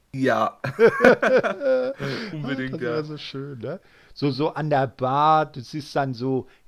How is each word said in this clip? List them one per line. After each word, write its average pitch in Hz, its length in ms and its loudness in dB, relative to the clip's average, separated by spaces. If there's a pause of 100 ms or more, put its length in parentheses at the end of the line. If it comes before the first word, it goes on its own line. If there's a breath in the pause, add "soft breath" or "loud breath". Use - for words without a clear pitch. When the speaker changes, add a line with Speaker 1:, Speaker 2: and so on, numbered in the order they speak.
(140)
Speaker 1:
Ja. 123 500 2
<laughs> 135 140 -4
Speaker 2:
<laughs> 247 1500 2
Speaker 1:
Unbedingt, 135 440 -6
Speaker 2:
Das 117 60 -8
wär 120 140 -2
Speaker 1:
ja. 156 80 -2
Speaker 2:
so 151 140 -12
schön, 139 420 -12
ne? 139 200 -8 (340 soft breath)
So, 139 180 -2
so 143 220 -2
an 151 160 -4
der 139 180 2
Bar, 147 600 2
du 139 140 -14
siehst - 340 -10
dann 139 180 0
so 127 340 -2 (200 soft breath)